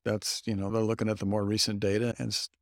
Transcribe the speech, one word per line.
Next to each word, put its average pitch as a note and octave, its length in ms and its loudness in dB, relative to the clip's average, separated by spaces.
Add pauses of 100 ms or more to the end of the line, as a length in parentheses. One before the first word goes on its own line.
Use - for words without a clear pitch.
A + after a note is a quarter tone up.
that's, - 420 -2
you A2+ 80 0
know, G2 160 -2
they're A2 120 2
looking A2 260 0
at G#2+ 100 0
the F#2+ 80 -2
more G2+ 180 2
recent G#2 360 0
data G#2+ 380 2
and A#2+ 100 -2
s-, - 200 -4 (140)